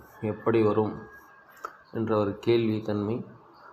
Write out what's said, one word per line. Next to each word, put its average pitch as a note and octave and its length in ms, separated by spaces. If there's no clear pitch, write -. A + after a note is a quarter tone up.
எப்படி A2+ 420
வரும் G#2 320
என்ற A2 260
ஒரு G2+ 220
கேள்வி A2+ 420
தன்மை. G#2 360